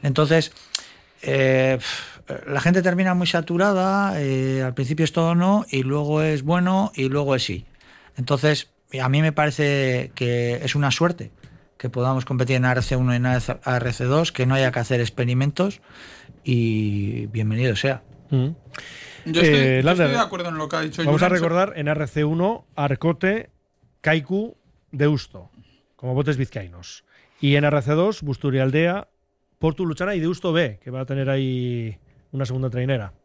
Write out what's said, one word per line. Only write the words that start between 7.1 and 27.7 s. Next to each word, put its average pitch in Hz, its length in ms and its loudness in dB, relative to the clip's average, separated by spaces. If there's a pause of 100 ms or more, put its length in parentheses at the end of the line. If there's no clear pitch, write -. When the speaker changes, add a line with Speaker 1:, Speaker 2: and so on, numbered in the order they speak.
Speaker 1:
es 120 80 0
sí. - 220 -8 (500)
Entonces, 139 560 0 (300)
a 127 80 0
mí 143 120 2
me 156 120 2
parece 139 840 0
que 120 480 -2
es 135 120 -4
una 143 160 2
suerte 170 400 -2 (460)
que 123 120 -6
podamos 127 340 -2
competir 127 320 0
en 127 100 2
A 127 60 4
R 127 100 2
C 131 140 -2
uno 127 180 2
y 120 40 0
en 123 80 0
A 127 120 2
R 123 560 -2
C 123 120 -4
dos, 151 260 2
que - 140 -2
no 131 100 2
haya 131 160 2
que 123 80 -2
hacer 120 220 0
experimentos, 131 800 -2 (640)
y 110 840 0
bienvenido 110 480 -2
sea. 135 280 -2 (260)
Speaker 2:
Mm. 131 180 2 (800)
Speaker 3:
Yo 160 160 0
estoy, - 20 6
Speaker 2:
Eh, - 0 -
Speaker 3:
yo - 0 -
estoy 135 400 4
Speaker 2:
Lander, 165 260 4
Speaker 3:
de 139 80 2
acuerdo 180 320 -2
en 160 80 -6
lo 151 120 -6
que 160 80 -6
ha 160 40 -2
dicho 156 220 -4
Speaker 2:
vamos 151 180 4
a 180 60 4
Speaker 3:
Julen. 180 140 2
Speaker 2:
recordar, 170 340 0
en 151 140 -4
A - 20 0
R 151 160 -2
C 151 160 -2
uno, 175 420 -2 (100)
Arcote, 160 720 -2 (500)
Kaiku, 180 560 -2 (360)
Deusto, 139 600 -2 (500)
como 127 140 -4
botes 143 200 0
vizcaínos. 92 680 -10 (340)
Y 143 160 4
en 143 80 4
R 147 180 2